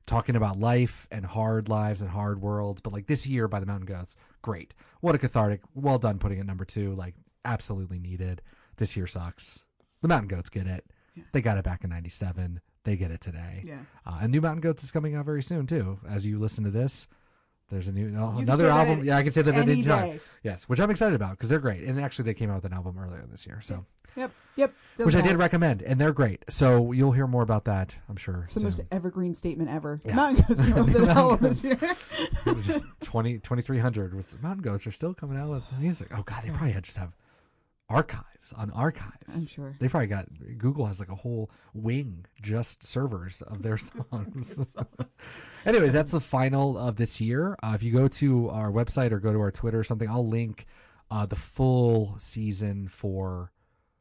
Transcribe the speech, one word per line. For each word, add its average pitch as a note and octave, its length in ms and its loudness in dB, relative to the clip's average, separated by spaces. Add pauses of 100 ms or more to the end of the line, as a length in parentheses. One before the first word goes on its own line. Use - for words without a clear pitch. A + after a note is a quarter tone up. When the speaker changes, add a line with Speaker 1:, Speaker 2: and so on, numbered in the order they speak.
Speaker 1:
talking A#2 300 0
about G2+ 220 2
life A#2+ 520 2
and G2+ 160 -8
hard A2 420 0
lives G#2+ 320 0
and G2 100 -6
hard G2+ 320 -2
worlds, G#2 380 -2
but, G#2 120 -8
like, G2+ 140 -8
This C#3 200 -2
Year B2 200 0
by G2+ 140 -2
the F#2+ 60 -6
Mountain G2 200 -6
Goats, F2+ 300 -10 (260)
great. F#2 320 -8 (260)
What E3+ 140 4
a C#3 40 4
cathartic. G#2 420 2 (140)
Well C3+ 240 2
done G#2 200 0
putting G2 200 -2
it G2 80 -6
number F#2 180 -6
two. G2 300 -4
Like, F2+ 200 -8 (300)
absolutely F#2+ 540 -4
needed. F2+ 440 -6 (340)
This - 200 -2
Year F2+ 100 -4
sucks. - 580 -10 (380)
The D#3+ 60 2
Mountain A#2+ 200 2
Goats F2+ 220 -6
get F#2 160 -4
it. F#2 200 -6 (280)
Speaker 2:
Yeah. - 180 -20
Speaker 1:
They C#3 100 2
got G#2+ 140 2
it F#2 80 -2
back F2+ 200 -4
in F#2 60 -2
ninety-seven. F2 720 -6 (240)
They G2+ 120 0
get F2 140 -2
it E2+ 100 -8
today. F2 440 -10
Speaker 2:
Yeah. D3 160 -14 (240)
Speaker 1:
Uh, E2+ 180 -8
and A#2 100 2
new D3+ 80 4
Mountain D#3+ 220 -2
Goats D#3+ 220 -2
is - 80 -12
coming D3+ 220 -2
out D3 100 -4
very D3 180 -4
soon, C#3+ 240 -4
too. F#2+ 420 -2
As G2+ 180 -4
you G#2+ 120 -2
listen G#2+ 260 -2
to G2+ 60 0
this, B2 380 -2 (600)
there's F#2+ 200 -6
a G2 40 -4
new, G2+ 140 -2
uh, - 40 -6
Speaker 2:
You A2 260 -2
can B2 80 -2
Speaker 1:
another C#3+ 200 4
Speaker 2:
say D#3 40 8
that D3+ 80 6
Speaker 1:
album. D#3 240 4
Speaker 2:
at C#3 60 -4
Speaker 1:
Yeah, C#3+ 100 4
I C#3+ 80 6
can C#3+ 80 0
say D#3 100 4
that C#3+ 120 4
at D3 80 4
Speaker 2:
any - 100 6
Speaker 1:
any B2 100 4
time. D#3 220 4
Speaker 2:
day. D#3 160 -6 (240)
Speaker 1:
Yes, F#2+ 240 -6
which B2 100 2
I'm G#3 120 4
excited G#3 260 2
about G2 220 -2
'cause A2+ 100 -6
they're D3+ 100 4
great. G#2 240 -2
And B2+ 180 -2
actually, C3 260 -4
they A2 80 0
came A2 160 -2
out G2 60 -2
with F#2 100 -2
an F2+ 80 -6
album F2+ 240 -6
earlier F2+ 280 -10
this - 200 -14
year, - 140 -14
so. F#2 260 -10 (280)
Speaker 2:
Yep, B3+ 160 -6 (240)
yep. C4+ 180 2 (240)
Those A#3 100 2
Speaker 1:
Which D#3 100 6
I - 20 8
did F3 80 6
Speaker 2:
happen. F#3 140 6
Speaker 1:
recommend, E3 420 4
and C3 180 2
they're D3+ 120 4
great. B2 360 0
So B2 440 6
you'll C3+ 200 6
hear C3 140 4
more B2 160 2
about G#2+ 240 2
that, F#2+ 300 -2 (120)
I'm G2+ 80 -8
sure, F2+ 280 -6
Speaker 2:
It's - 100 -8
the G#3 80 0
most F#3+ 140 0
Speaker 1:
soon. F3 160 -6
Speaker 2:
evergreen F#3 420 -2
statement E3 340 -4
ever. D3+ 360 -6
Speaker 1:
Yeah. - 100 -2
Speaker 2:
Mountain C4+ 320 8
Goats A#3 180 4
came A#3 140 6
out A#3 80 6
with - 100 6
Speaker 1:
<laughs> - 0 -
Speaker 2:
an A#3 100 8
Speaker 1:
Mountain - 120 8
Speaker 2:
album B3+ 300 8
this - 120 0
Speaker 1:
Goats. C4+ 220 0
Speaker 2:
year. F4 140 0 (240)
<laughs> - 260 -2
Speaker 1:
It F4 100 4
was G2+ 100 -4
just D4+ 180 0 (160)
twenty, A#2 400 -2
twenty-three B2 400 -2
hundred G#2 340 0
with F#2+ 280 -10
Mountain F#3+ 200 -6
Goats G2+ 240 -4
are G#2 60 -8
still F3 200 -6
coming C#3 240 -8
out C#3+ 140 -6
with C#3 140 -6 (160)
music. E3 360 -4
Oh, G#2 60 -6
God, G#2+ 220 -10
they - 40 -8
Speaker 2:
Yeah. D#3+ 80 -6
Speaker 1:
probably C#3+ 160 0
had, F2+ 120 -4
just - 140 -14
have F2 160 -10 (720)
archives - 680 -4
on G#2+ 140 -6
archives. - 420 -2 (220)
Speaker 2:
I'm E3 120 -6
sure. C#3 340 -14
Speaker 1:
They B2+ 80 0
probably B2+ 200 0
got, G2 180 -6 (320)
Google C3 280 0
has, G2 120 -6
like, G2+ 120 -10
a G2 40 -8
whole A2 360 -6 (240)
wing A2 500 -4 (160)
just G#2+ 420 -6
servers G2+ 600 -6
of G2+ 200 -12
their A2 160 -2
<laughs> - 0 -
songs. - 1000 -8 (440)
<laughs> - 460 -12
Anyways, F#3+ 260 6
that's D3 200 2
the D#3+ 80 0
final C3+ 580 0
of A2+ 180 -4
this A#2 240 0
year. C#3 420 0
Uh, A2 120 -2
if G#2 80 -2
you A#2 100 0
go C3 160 6
to B2+ 420 2
our G#2+ 220 -2
website A#2 400 2
or G2+ 80 0
go G#2+ 120 2
to G#2+ 80 2
our G2+ 120 2
Twitter A2+ 260 -2
or G#2+ 60 0
something, A2 240 -2
I'll A#2+ 180 0
link, A2+ 380 -2 (460)
uh, G#2 160 -2
the F#2+ 100 -4
full A#2 800 2
season G2+ 720 -4
four F#2+ 640 -6 (480)